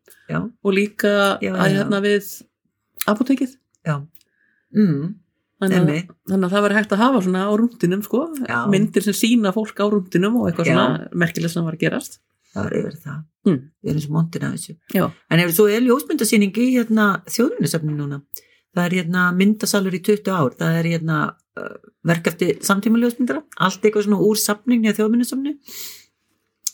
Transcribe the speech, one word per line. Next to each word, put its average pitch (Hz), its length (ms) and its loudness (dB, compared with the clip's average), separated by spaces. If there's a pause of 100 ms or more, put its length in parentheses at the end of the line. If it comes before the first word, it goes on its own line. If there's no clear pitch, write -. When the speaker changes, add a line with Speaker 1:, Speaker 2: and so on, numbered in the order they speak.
(300)
Speaker 1:
Já. 156 120 -4
Speaker 2:
og 196 320 -2
líka 202 400 0 (280)
Speaker 1:
Já, 196 120 -2
Speaker 2:
að 185 160 2
Speaker 1:
já. 196 80 4
Speaker 2:
hérna 202 240 0
við 202 280 0 (800)
apótekið. 254 480 0 (300)
Speaker 1:
Já. 151 100 -2 (760)
Mm. 170 420 2 (460)
Speaker 2:
Þannig 190 160 2
að, 165 100 6
Speaker 1:
Einmitt. 160 220 -2 (180)
Speaker 2:
þannig 190 200 0
að 180 60 -4
það 208 80 2
var 202 120 2
hægt 214 180 0
að 196 60 2
hafa 247 260 4
svona 185 220 0
á 208 100 0
rúntinum, 208 480 0
sko, 240 180 -2 (280)
Speaker 1:
Já. - 80 -2 (100)
Speaker 2:
myndir 202 360 2
sem 196 100 0
sýna 220 400 0
fólk 220 260 -6
á 202 80 0
rúntinum 202 540 0
og 190 80 0
eitthvað 170 160 -2
Speaker 1:
Já. 165 80 2
Speaker 2:
svona - 400 0
merkilegt 170 400 -2
sem 170 100 -2
var 160 140 -4
að - 20 -20
gerast. - 380 -4 (380)
Speaker 1:
Það - 80 -4
var - 100 -6
yfir - 260 -4
það. 147 200 -12 (260)
Speaker 2:
Mm. 151 140 2 (240)
Speaker 1:
Við 202 80 -4
erum 151 100 -4
svo 147 120 -8
montin 165 300 -2
af 139 100 -4
þessu. - 220 -12 (180)
Speaker 2:
Já. 185 120 2 (240)
Speaker 1:
En 160 100 4
ef 170 140 0
svo 214 140 6
er 214 140 2
ljósmyndasýning 240 720 2
í, 240 200 0
hérna, 226 320 2 (200)
Þjóðminjasafninu 165 720 -2
núna. 143 220 -6 (560)
Það 175 100 0
er, 175 120 -2
hérna, 180 260 0 (100)
myndasalur 196 600 2
í 180 80 -4
tuttugu 208 320 0
ár. 165 240 0
Það 165 220 0
er, 165 40 0
hérna, 165 340 -2 (400)
uh, - 180 -10 (280)
verk 165 240 0
eftir 170 320 0
samtímaljósmyndara. 240 840 0 (140)
Allt 190 240 -2
eitthvað 208 260 2
svona 208 120 2
úr 208 180 4
safninu 220 520 0
í 202 40 2
Þjóðminjasafninu. 247 640 0 (1200)